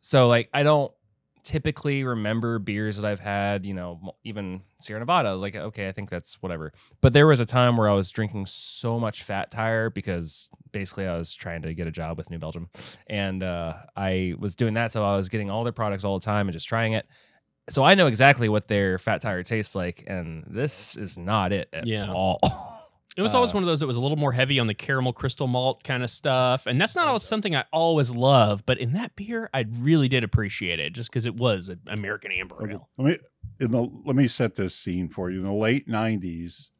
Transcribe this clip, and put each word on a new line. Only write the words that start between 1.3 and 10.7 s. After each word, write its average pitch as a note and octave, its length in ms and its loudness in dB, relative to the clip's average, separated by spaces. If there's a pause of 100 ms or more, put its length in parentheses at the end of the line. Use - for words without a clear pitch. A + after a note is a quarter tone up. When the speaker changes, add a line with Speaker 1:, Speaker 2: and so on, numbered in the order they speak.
Speaker 1:
typically C#3+ 600 -2
remember A2+ 540 -2
beers G#2 400 -2
that G#2 120 -2
I've G2+ 100 -4
had, G2+ 440 0
you G2 80 -6
know, F2 300 -8
m-, F#2+ 80 -14 (140)
even G2 380 -10 (180)
Sierra G#2+ 200 -10
Nevada, C3 340 2
like, F#2+ 220 -6
okay, G2+ 320 -8
I F#2+ 40 -8
think G2 180 -10
that's - 320 -10
whatever. D#2+ 300 -8 (280)
But C3+ 120 6
there C#3+ 140 10
was C#3+ 140 8
a A#2 60 2
time B2 300 4
where A2 120 4
I G2+ 60 6
was G2 160 2
drinking G#2 360 -6
so - 540 -6
much A2 220 -6
Fat G2 280 -6
Tire A2+ 380 0
because F2 640 -6 (220)